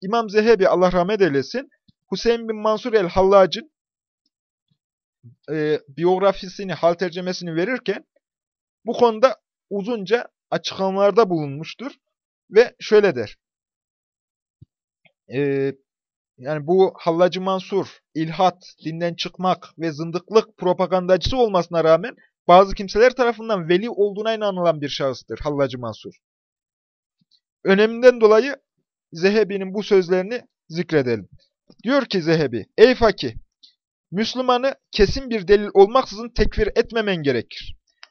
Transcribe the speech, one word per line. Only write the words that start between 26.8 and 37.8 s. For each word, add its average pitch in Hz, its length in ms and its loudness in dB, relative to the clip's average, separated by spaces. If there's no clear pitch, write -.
Öneminden 226 580 4
dolayı 220 340 4
Zehebi'nin 190 600 -2
bu 208 100 -6
sözlerini 185 580 0
zikredelim. 139 600 -2
Diyor 262 220 0
ki 196 160 -4
Zehebi, 147 440 0
"Ey 240 180 4
fakih, 190 380 -2
Müslümanı 247 640 -2
kesin 262 380 0
bir 214 180 -4
delil 208 260 2
olmaksızın 220 560 4
tekfir 214 460 -2
etmemen 220 480 -2
gerekir. - 540 -6